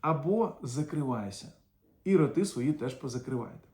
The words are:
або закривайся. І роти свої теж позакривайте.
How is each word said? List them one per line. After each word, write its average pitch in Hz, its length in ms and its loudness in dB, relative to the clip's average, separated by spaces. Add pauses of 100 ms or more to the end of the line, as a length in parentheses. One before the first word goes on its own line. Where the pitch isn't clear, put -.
або 170 500 2 (100)
закривайся. 131 840 -4 (580)
І 190 140 6
роти 160 280 4
свої 135 280 0
теж 123 200 -4
позакривайте. 127 800 -6